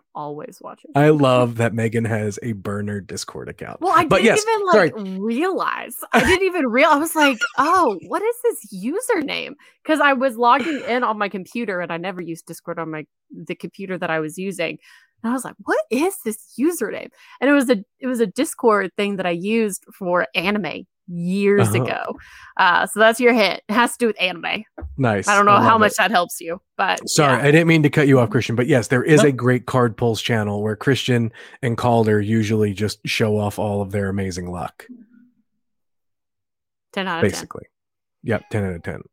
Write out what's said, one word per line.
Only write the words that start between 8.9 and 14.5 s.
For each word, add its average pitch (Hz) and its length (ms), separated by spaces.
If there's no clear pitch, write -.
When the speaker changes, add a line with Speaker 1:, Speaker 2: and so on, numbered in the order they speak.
Speaker 1:
'Cause 311 160
I 285 140
was 247 220
logging 247 520
in 247 160
on 214 140
my 202 100
computer 196 520
and 170 120
I 170 60
never 180 240
use 165 200
Discord 165 360
on 160 120
my, 156 140
the 175 240
computer 185 440
that 180 120
I 160 100
was 156 180
using. 170 400